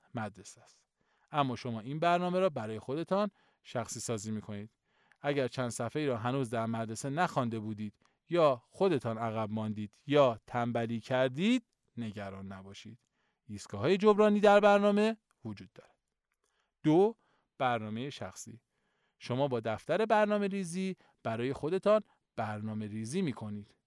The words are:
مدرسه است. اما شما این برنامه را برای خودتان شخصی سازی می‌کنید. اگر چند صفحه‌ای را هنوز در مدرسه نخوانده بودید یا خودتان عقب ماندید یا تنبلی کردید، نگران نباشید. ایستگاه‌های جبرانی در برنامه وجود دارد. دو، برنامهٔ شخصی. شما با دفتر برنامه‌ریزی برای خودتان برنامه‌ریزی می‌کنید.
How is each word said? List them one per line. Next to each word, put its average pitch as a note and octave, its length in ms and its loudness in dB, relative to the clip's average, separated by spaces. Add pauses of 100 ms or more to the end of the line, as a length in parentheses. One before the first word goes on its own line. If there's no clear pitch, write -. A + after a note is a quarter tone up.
(140)
مدرسه G#2 460 -10
است. - 180 -20 (540)
اما C#3 240 0
شما A2+ 240 -8
این C3+ 180 -8
برنامه F3 420 2
را F#3+ 80 4
برای A2 300 -6
خودتان E3 520 -2 (320)
شخصی - 380 -6
سازی A2 300 -6
می‌کنید. G#2+ 400 -10 (500)
اگر C#3 280 0
چند B2 220 -4
صفحه‌ای C3 360 -4
را B2 120 0
هنوز B2 320 -2
در A2+ 160 -2
مدرسه A2+ 440 -4
نخوانده C#3 480 0
بودید G#2+ 360 -8 (340)
یا D3+ 400 4
خودتان B2+ 500 0
عقب A2 320 -2
ماندید G#2+ 560 -4
یا C3+ 400 4
تنبلی A#2 540 -2
کردید، C3+ 680 0 (300)
نگران G2 560 -10
نباشید. G2 460 -18 (480)
ایستگاه‌های G#2 500 -2
جبرانی G#3 440 6
در G#3 200 8
برنامه G#3 560 4 (280)
وجود G3 280 -12
دارد. - 240 -20 (840)
دو، G3+ 340 6 (420)
برنامهٔ A#2+ 520 -2
شخصی. A2 500 -14 (580)
شما C3 300 -2
با B2 120 0
دفتر A#2 460 -2
برنامه‌ریزی G3+ 920 0 (260)
برای A#2+ 300 -2
خودتان F#3+ 500 2 (340)
برنامه‌ریزی G#2+ 840 -6
می‌کنید. G#2+ 520 -8 (120)